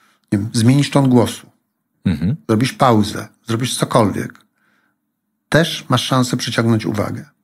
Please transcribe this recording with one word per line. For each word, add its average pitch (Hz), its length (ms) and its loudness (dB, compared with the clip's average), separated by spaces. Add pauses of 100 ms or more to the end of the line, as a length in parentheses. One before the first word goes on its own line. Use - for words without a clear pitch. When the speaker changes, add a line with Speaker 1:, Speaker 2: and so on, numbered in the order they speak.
(320)
Speaker 1:
nie 104 80 0
wiem, 110 140 -6
zmienisz 131 360 4
ton 139 200 2
głosu, 120 380 0 (580)
Speaker 2:
Mhm. 90 300 -2 (140)
Speaker 1:
zrobisz 117 240 0
pauzę, 110 540 2 (200)
zrobisz 117 300 -4
cokolwiek, - 560 0 (1160)
też 160 400 -2
masz 127 140 0
szansę 127 340 -2
przyciągnąć 117 480 -2
uwagę. 101 400 -4 (180)